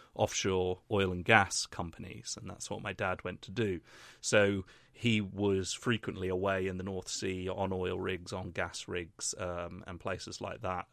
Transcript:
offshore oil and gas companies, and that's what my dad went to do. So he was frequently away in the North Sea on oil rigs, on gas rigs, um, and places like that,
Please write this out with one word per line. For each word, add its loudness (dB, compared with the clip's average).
offshore 2
oil 2
and -4
gas 6
companies, -10
and -10
that's -12
what -6
my -4
dad -2
went -8
to -12
do. 0
So 6
he 4
was 2
frequently -2
away 2
in -2
the -4
North -4
Sea -2
on 0
oil -2
rigs, -4
on -6
gas -4
rigs, -4
um, -6
and -10
places -6
like -6
that, -2